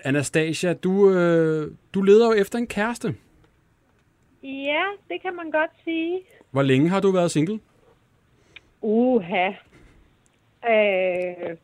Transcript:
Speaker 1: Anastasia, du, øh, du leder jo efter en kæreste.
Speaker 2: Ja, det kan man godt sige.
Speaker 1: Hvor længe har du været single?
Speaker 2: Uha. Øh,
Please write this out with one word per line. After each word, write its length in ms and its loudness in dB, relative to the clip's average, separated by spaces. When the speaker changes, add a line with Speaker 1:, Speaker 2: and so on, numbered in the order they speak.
Speaker 1:
Anastasia, 680 -2
du, 380 2
øh, 600 2
du 80 -2
leder 240 8
jo 60 2
efter 260 0
en 80 -4
kæreste. 480 -4
Speaker 2:
Ja, 400 -4
det 140 -10
kan 140 -8
man 140 -12
godt 200 0
sige. 360 -4
Speaker 1:
Hvor 120 0
længe 260 2
har 120 0
du 100 2
været 200 2
single? 300 -2
Speaker 2:
Uha. 680 0
Øh, 920 -2